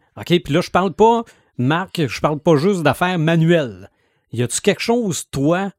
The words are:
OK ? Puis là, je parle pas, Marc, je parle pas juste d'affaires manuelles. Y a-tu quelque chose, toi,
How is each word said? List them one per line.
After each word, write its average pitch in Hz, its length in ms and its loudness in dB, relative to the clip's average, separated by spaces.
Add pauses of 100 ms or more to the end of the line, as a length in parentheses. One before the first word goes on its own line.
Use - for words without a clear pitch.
(180)
OK ? 110 100 -10
Puis 170 260 0
là, 160 80 2
je - 100 -8
parle 185 220 0
pas, 226 300 4 (340)
Marc, 160 500 -2
je - 120 -10
parle 151 200 -2
pas 165 180 4
juste 175 260 0
d'affaires 180 360 0
manuelles. 160 680 0 (440)
Y 117 100 -2
a-tu - 180 -4
quelque 196 200 0
chose, 233 500 -2
toi, 170 460 0